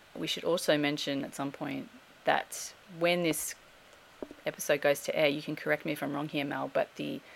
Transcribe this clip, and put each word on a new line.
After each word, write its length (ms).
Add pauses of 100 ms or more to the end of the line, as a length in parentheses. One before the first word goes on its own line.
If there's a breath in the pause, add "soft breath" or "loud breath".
(140)
we 140
should 160
also 340
mention 460
at 100
some 160
point 380 (360)
that 480 (280)
when 240
this 320 (920)
episode 340
goes 200
to 160
air, 100
you 160
can 140
correct 280
me 60
if 140
I'm 80
wrong 160
here, 160
Mel, 280
but 220
the 260 (160 loud breath)